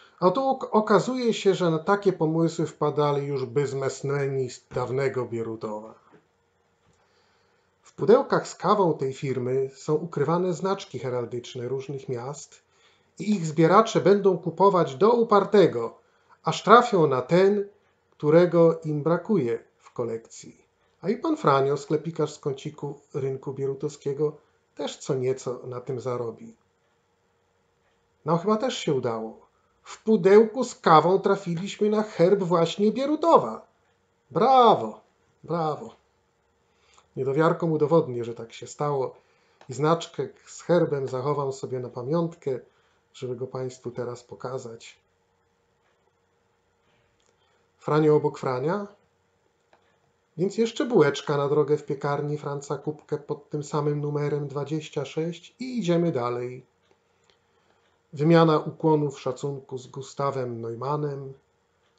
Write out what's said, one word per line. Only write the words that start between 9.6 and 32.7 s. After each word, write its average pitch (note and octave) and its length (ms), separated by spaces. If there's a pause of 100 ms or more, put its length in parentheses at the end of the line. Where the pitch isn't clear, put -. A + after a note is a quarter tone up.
są - 200
ukrywane E3+ 600
znaczki F#3+ 440
heraldyczne B2 720
różnych C3+ 400
miast C3 540 (560)
i G3 120
ich F3 160
zbieracze E3 540
będą F#3+ 380
kupować F3 560
do G3 180
upartego, G3 840 (460)
aż D#3+ 180
trafią G#3 440
na C3 160
ten, G3+ 460 (420)
którego E3 720
im D3+ 180
brakuje D#3+ 560 (200)
w - 140
kolekcji. - 720 (360)
A E3 80
i A#3 80
pan D#4 200
Franio, C#3 400
sklepikarz D#3 560
z - 60
kąciku C#3+ 600 (140)
rynku C3+ 380
bierutowskiego, C#3 840 (380)
też - 220
co - 180
nieco B2+ 520
na B2 140
tym B2 200
zarobi. A#2 560 (1700)
Nam D#3+ 140
chyba G3+ 180
też B3 220
się D#3 160
udało. A2+ 520 (360)
W - 200
pudełku A3 640
z - 100
kawą E3+ 440
trafiliśmy G3 720
na G#3+ 120
herb F#3+ 400
właśnie F3 500